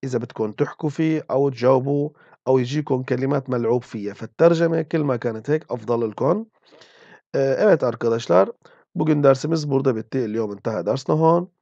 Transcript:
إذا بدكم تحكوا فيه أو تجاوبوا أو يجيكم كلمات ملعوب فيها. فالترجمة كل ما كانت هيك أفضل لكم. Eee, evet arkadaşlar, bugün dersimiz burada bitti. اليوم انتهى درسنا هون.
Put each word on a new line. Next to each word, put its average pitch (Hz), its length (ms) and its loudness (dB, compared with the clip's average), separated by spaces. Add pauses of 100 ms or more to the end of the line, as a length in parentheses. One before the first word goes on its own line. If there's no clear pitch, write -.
إذا 127 140 -2
بدكم 113 340 -6
تحكوا - 380 -4
فيه 156 400 -2
أو 139 200 2
تجاوبوا 135 600 2 (380)
أو 131 100 6
يجيكم 131 440 -2
كلمات 131 480 -2
ملعوب 120 340 0
فيها. 101 300 -10
فالترجمة 165 680 2
كل 156 220 -2
ما 135 120 0
كانت 113 340 -4
هيك 156 220 -2
أفضل 117 380 -2
لكم. 175 360 0 (920)
Eee, 135 240 0
evet 190 240 4
arkadaşlar, 120 680 2 (440)
bugün 151 300 0
dersimiz 147 460 2
burada 131 260 0
bitti. 110 300 -8
اليوم 107 260 -4
انتهى 101 300 -6
درسنا 127 340 0
هون. 165 320 2 (140)